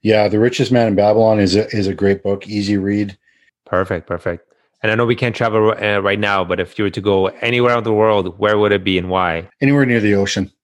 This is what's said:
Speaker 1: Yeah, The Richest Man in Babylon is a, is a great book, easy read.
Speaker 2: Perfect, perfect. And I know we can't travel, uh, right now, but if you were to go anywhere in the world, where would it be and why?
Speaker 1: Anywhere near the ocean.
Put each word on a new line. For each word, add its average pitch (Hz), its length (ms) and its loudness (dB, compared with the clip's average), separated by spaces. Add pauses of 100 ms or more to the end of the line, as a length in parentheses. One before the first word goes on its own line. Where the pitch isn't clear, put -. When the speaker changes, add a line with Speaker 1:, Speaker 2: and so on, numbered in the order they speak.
Speaker 1:
Yeah, 107 260 2
The 107 100 0
Richest 120 320 0
Man 120 160 4
in 104 80 0
Babylon 107 460 2
is 95 160 2
a, 107 180 2
is 98 140 -2
a 92 60 -4
great 98 280 0
book, 98 240 -4
easy 104 300 -2
read. 101 420 -4 (460)
Speaker 2:
Perfect, 92 420 -4
perfect. - 460 -8 (320)
And 110 80 0
I - 20 2
know 117 100 0
we 117 120 0
can't 117 180 -4
travel, 110 380 2
uh, 104 260 -2
right 98 220 0
now, 101 240 0
but 90 160 -4
if - 180 -8
you 107 60 -2
were 98 60 -2
to 104 100 -10
go 95 260 0
anywhere 120 500 0
in 117 60 -2
the 110 100 -2
world, 104 460 0
where 104 180 2
would 104 140 2
it 95 140 0
be 92 120 0
and 90 120 -2
why? 90 400 -2 (120)
Speaker 1:
Anywhere 139 260 2
near 120 120 0
the 104 160 2
ocean. 98 380 -2 (120)